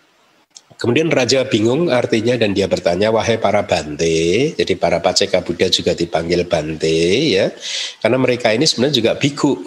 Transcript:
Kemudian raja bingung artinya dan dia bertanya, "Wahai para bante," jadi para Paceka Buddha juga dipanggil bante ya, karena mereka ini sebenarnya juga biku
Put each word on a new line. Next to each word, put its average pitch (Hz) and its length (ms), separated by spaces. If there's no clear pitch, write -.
Kemudian 147 400
raja 127 320
bingung 120 480
artinya 120 400
dan 110 240
dia 95 80
bertanya, 90 480
"Wahai 110 240
para 101 240
bante," 82 880
jadi 85 240
para 87 240
Paceka 90 480
Buddha 90 240
juga 95 240
dipanggil 85 480
bante 80 560
ya, 123 160
karena 117 160
mereka 123 320
ini 117 160
sebenarnya 139 320
juga 107 160
biku - 520